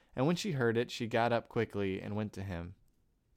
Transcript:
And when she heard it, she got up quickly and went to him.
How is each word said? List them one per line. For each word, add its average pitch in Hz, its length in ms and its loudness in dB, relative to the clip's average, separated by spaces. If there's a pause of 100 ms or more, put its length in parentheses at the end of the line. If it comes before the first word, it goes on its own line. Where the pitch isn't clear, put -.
(160)
And 131 100 2
when 175 80 4
she 185 180 -4
heard 117 240 4
it, 120 140 0
she - 160 -6
got 117 260 2
up 117 160 0
quickly 101 540 -2
and 104 140 -6
went 107 160 -4
to 101 100 -10
him. 87 320 -6 (640)